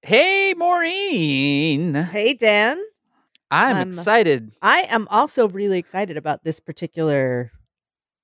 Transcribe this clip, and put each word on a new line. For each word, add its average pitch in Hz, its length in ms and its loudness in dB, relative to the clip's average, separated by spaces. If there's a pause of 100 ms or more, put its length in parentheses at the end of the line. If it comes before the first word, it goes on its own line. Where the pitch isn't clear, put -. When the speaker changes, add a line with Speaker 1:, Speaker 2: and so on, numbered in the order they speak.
Speaker 1:
Hey, 381 540 2
Maureen. 175 1400 -2
Speaker 2:
Hey, 202 380 -2
Dan. 226 480 0 (680)
Speaker 1:
I'm 202 280 2
Speaker 2:
Um, 185 100 -2
Speaker 1:
excited. 170 640 2 (100)
Speaker 2:
I 262 280 4
am 220 200 -2
also 240 380 2
really 196 320 -2
excited 180 380 -6
about 151 260 -6
this 160 160 -6
particular 139 920 -2 (720)